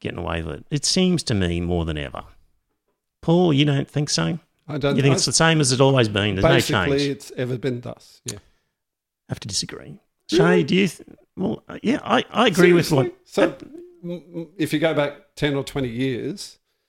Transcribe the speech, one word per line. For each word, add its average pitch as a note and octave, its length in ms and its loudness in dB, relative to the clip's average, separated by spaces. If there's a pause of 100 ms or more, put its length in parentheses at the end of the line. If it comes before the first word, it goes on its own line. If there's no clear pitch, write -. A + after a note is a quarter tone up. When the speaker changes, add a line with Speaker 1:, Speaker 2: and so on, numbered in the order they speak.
Speaker 1:
getting - 180 -10
away E2 220 -6
with D#2 140 -8
it. - 140 -18
It D3 160 -4
seems F#3 380 2
to - 100 -2
me F2 280 0
more F2 240 0
than D#2 120 -4
ever. C#2+ 260 -10 (1000)
Paul, E3+ 320 4
you C#3 100 4
don't C#3+ 260 0
think D3 200 -4
so? E3 300 -2 (280)
Speaker 2:
I D3+ 120 -8
don't C#3 180 0
Speaker 1:
You C#3+ 40 0
think C3+ 120 4
Speaker 2:
I - 20 4
Speaker 1:
it's - 100 0
the D3+ 60 -2
same D#3+ 300 4
as B2+ 100 2
it's B2+ 80 0
always C3+ 300 4
been? G#2 260 0
There's F#2+ 80 0
no E3 60 6
Speaker 2:
Basically, C3 480 2
Speaker 1:
change? C#3+ 120 0
Speaker 2:
it's - 280 -10
ever B2+ 200 -4
been B2 240 -4
thus, - 440 -18
yeah. G#2+ 140 -14 (880)
Speaker 1:
I - 60 -8
have - 80 -10
to - 60 -12
disagree. - 500 -8 (340)
Speaker 2:
Really? D#4+ 60 2 (220)
Speaker 1:
Shay, E3 40 2
do C#3 120 0
you F#3+ 120 2
th-, - 220 -10 (260)
well, - 320 -6
uh, - 140 -14
yeah, A3+ 220 -2
I, A#2+ 280 0
I D3+ 160 0
agree F3 260 6
with E3+ 180 2
what C3 200 2 (140)
Speaker 2:
Seriously? - 380 -2
So, - 40 -20 (360)
m-, F3 200 -10 (120)
m-, E3 120 -8 (100)
if D3+ 160 -2
you D#3 60 -2
go D#3+ 140 2
back C#3+ 200 0 (220)
ten D3 200 -2
or C#3 80 -2
twenty C3 260 -4
years, B2+ 680 -6 (320)